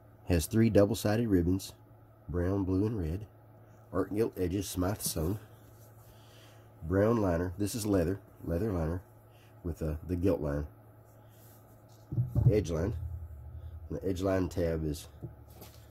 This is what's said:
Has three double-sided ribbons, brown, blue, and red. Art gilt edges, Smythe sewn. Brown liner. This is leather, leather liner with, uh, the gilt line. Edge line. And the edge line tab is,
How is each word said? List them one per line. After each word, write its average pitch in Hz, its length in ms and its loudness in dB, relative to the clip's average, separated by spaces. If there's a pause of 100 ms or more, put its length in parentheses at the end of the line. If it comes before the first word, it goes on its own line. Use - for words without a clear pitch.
(260)
Has 85 200 2
three 113 240 4
double-sided 104 560 4
ribbons, 92 480 2 (540)
brown, 90 340 0
blue, 95 240 2
and 117 100 -2
red. 90 300 -4 (640)
Art 92 220 -2
gilt 110 240 0
edges, 92 300 -2
Smythe 92 320 -2
sewn. 87 400 -2 (1400)
Brown 101 360 4
liner. 90 380 0
This 104 160 -4
is 110 100 -4
leather, 98 360 2 (240)
leather 87 260 -2
liner 85 320 -2 (600)
with, 80 180 -6
uh, 78 120 -2 (120)
the 87 80 -2
gilt 87 260 0
line. 73 280 -2 (1800)
Edge 101 220 4
line. 87 220 0 (960)
And 78 100 -6
the 90 100 -4
edge 92 140 -2
line 95 260 2
tab 82 380 0
is, 73 220 -6 (840)